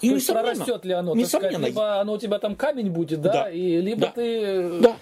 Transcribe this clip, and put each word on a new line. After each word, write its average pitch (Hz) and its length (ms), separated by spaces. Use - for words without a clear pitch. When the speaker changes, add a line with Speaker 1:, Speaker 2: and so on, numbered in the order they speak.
Speaker 1:
И 226 80
Speaker 2:
То 269 60
есть 262 140
Speaker 1:
несомненно. 226 260
Speaker 2:
прорастет 208 300
ли 185 80
оно, 180 200
так 233 140
сказать, 339 240
Speaker 1:
Несомненно. 165 160
Speaker 2:
либо 208 340
оно 208 120
у 214 40
тебя 208 220
там 208 160
камень 254 340
будет, 160 320
да, 185 120
Speaker 1:
Да. 220 180
Speaker 2:
и 170 300
либо 214 260
Speaker 1:
Да. - 80
Speaker 2:
ты, 240 60
э, 196 600
Speaker 1:
Да. 233 200